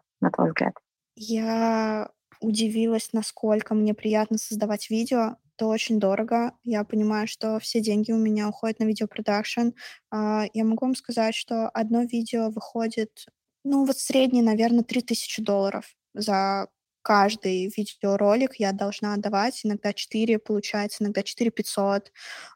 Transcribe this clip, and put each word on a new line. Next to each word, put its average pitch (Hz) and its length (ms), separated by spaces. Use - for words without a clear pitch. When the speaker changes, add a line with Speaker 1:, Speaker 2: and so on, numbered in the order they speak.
Speaker 1:
на 165 120
твой - 180
взгляд? - 240
Speaker 2:
Я 220 960
удивилась, 226 720
насколько 214 600
мне 214 200
приятно 214 440
создавать 214 520
видео. 226 480
Это 220 100
очень 220 320
дорого. 226 540
Я 214 200
понимаю, 214 440
что 220 320
все - 220
деньги 214 300
у 226 60
меня 214 320
уходят 220 300
на 220 60
видеопродакшн. 214 840
А, 214 420
я 220 120
могу 226 220
вам 254 80
сказать, 226 400
что 226 340
одно 226 340
видео 226 460
выходит, 226 800
ну, 277 220
вот 269 120
средний, 254 440
наверно, 226 420
три 247 180
тысячи - 400
долларов 196 440
за 196 520
каждый 202 760
видеоролик 208 800
я 196 180
должна 202 400
отдавать, 208 520
иногда 208 280
четыре 220 460
получается, 208 640
иногда 202 200
четыре 226 280
пятьсот. 202 600